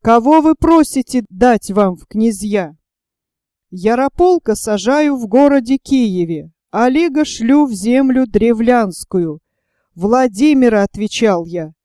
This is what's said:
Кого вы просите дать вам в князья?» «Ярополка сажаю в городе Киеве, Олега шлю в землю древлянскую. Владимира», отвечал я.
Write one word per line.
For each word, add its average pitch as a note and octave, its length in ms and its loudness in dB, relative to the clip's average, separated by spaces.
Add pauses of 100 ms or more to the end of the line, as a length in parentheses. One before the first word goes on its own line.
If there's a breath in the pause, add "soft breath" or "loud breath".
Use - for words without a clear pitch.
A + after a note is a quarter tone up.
Кого A#3+ 400 4
вы D#4 140 2
просите C#4 720 0
дать A3 420 0
вам F#3+ 260 0
в - 100 -20
князья?» G3+ 680 -4 (960)
«Ярополка B3+ 840 -2
сажаю B3+ 640 -2
в A#3 100 -8
городе C4+ 500 2
Киеве, F3 760 -4 (180)
Олега C#4+ 560 0
шлю C#4 400 0
в A#3+ 80 -6
землю B3+ 520 0
древлянскую. G#3 1120 -2 (540)
Владимира», A#3 920 2
отвечал G3 600 -2
я. E3 300 -10 (100)